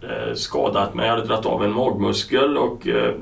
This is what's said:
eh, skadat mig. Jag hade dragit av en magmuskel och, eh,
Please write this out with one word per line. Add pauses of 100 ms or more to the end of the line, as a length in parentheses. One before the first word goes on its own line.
eh,
skadat
mig.
Jag
hade
dragit
av
en
magmuskel
och,
eh,